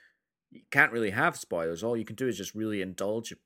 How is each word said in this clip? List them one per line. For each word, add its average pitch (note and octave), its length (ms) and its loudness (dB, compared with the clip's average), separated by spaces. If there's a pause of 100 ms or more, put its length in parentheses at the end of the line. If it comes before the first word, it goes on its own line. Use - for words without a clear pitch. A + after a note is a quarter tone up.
(500)
you - 120 -20 (100)
can't C#3+ 220 6
really A2+ 160 2
have C#3+ 260 2
spoilers. E2+ 480 -2
All A#2 140 0
you A2 80 -4
can A2 100 -10
do B2+ 100 -2
is A2+ 120 -2
just F#2+ 180 -8
really G#2+ 260 -2
indulge G2 520 -4 (120)